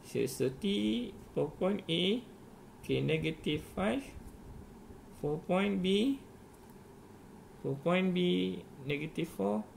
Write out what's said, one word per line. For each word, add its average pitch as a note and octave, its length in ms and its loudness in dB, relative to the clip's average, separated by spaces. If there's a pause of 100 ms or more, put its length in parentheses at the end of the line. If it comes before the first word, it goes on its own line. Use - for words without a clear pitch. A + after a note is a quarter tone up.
So, A#2+ 180 2
so B2+ 240 2
T G#3 640 2 (220)
for D3+ 160 2
point G3 380 0
A, F3+ 340 4 (560)
okay, C3+ 220 0
negative D#3 600 0 (140)
five. A3+ 280 0 (1160)
For D3 200 0
point F#3+ 440 2
B, G#3+ 360 4 (1400)
for C#3 140 0
point F3+ 380 4
B, F3+ 500 4 (220)
negative D3+ 420 -2
four. G#3 380 0 (120)